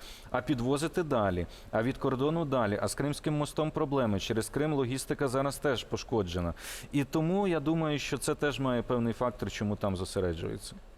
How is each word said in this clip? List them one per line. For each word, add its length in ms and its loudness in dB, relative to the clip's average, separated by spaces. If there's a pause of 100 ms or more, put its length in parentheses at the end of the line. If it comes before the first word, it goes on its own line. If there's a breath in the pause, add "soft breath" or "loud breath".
(320 loud breath)
а 100 0
підвозити 600 0
далі. 440 2 (240 loud breath)
А 120 2
від 140 0
кордону 480 0
далі, 360 2
а 60 0
з 80 -4
Кримським 380 -2
мостом 380 0
проблеми. 480 2
Через 300 0
Крим 240 0
логістика 540 0
зараз 300 0
теж 260 0
пошкоджена. 680 0 (380 loud breath)
І 120 2
тому 440 2
я 120 2
думаю, 400 2
що 180 -2
це 180 0
теж 240 0
має 220 2
певний 320 2
фактор, 380 -2
чому 240 0
там 200 0
зосереджується. 800 -2 (220)